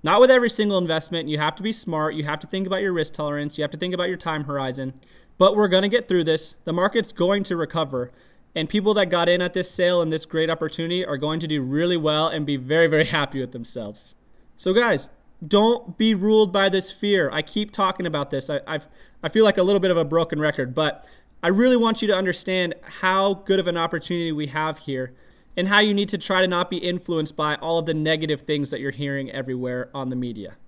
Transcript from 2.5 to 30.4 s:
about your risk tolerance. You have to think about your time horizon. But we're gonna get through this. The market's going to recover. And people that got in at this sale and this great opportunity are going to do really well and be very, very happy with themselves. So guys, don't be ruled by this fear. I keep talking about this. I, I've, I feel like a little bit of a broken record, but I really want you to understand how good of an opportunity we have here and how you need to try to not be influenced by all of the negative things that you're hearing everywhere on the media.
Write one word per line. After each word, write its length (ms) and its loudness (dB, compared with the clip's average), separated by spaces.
about 160 -4
your 120 -2
risk 200 -2
tolerance. 440 -6
You 60 -2
have 80 -4
to 60 -12
think 160 -4
about 140 -4
your 100 -4
time 280 -6
horizon. 480 -6
But 180 6
we're 120 4
gonna 220 4
get 180 0
through 160 2
this. 320 -2
The 80 -4
market's 380 0
going 320 2
to 120 -4
recover. 560 -4
And 120 -2
people 280 2
that 140 2
got 200 2
in 120 4
at 120 -2
this 180 -2
sale 300 2
and 100 0
this 140 -4
great 240 0
opportunity 560 -4
are 120 -4
going 220 -2
to 80 -6
do 140 -2
really 360 0
well 300 0
and 180 -4
be 120 -2
very, 300 2
very 180 4
happy 340 -2
with 120 -6
themselves. 640 -12
So 180 -2
guys, 340 2
don't 520 2
be 160 4
ruled 380 4
by 160 2
this 240 -2
fear. 400 0
I 100 -4
keep 300 -6
talking 340 -2
about 240 -4
this. 200 -4
I, 180 -2
I've, 200 -8
I 60 -4
feel 160 4
like 120 4
a 60 2
little 160 2
bit 120 2
of 60 4
a 80 2
broken 340 0
record, 360 -2
but 300 -2
I 60 0
really 300 6
want 240 2
you 80 0
to 60 2
understand 680 -2
how 540 0
good 240 0
of 80 -2
an 100 -2
opportunity 540 -2
we 160 -4
have 320 -4
here 340 -6
and 100 0
how 120 6
you 140 4
need 160 0
to 80 -2
try 240 0
to 60 4
not 220 -2
be 80 -4
influenced 580 -4
by 200 -2
all 240 -2
of 60 -4
the 80 -2
negative 480 0
things 300 -2
that 80 -6
you're 120 -6
hearing 400 -6
everywhere 640 -6
on 160 -6
the 60 -6
media. 400 -8